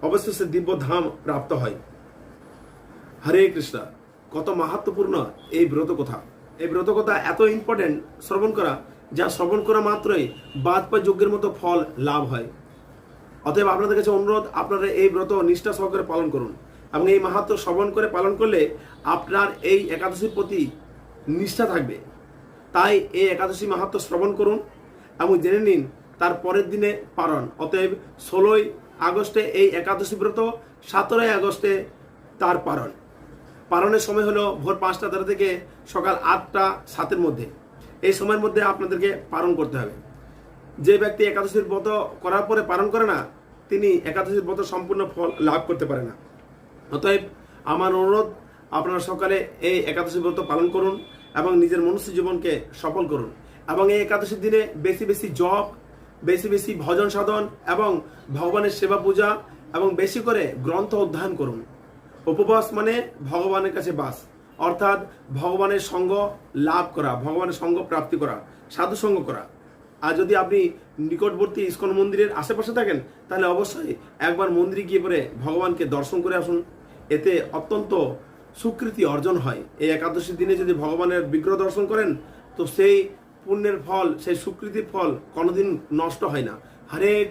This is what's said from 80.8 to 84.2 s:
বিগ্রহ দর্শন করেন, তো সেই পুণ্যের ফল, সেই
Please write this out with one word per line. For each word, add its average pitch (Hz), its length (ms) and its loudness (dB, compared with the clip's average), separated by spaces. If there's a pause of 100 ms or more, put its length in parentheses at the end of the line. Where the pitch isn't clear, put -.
বিগ্রহ 156 340 0
দর্শন 190 280 0
করেন, 202 300 0 (420)
তো 170 100 -2
সেই 196 420 4 (360)
পুণ্যের 202 320 0 (100)
ফল, 185 300 0
সেই 175 180 -4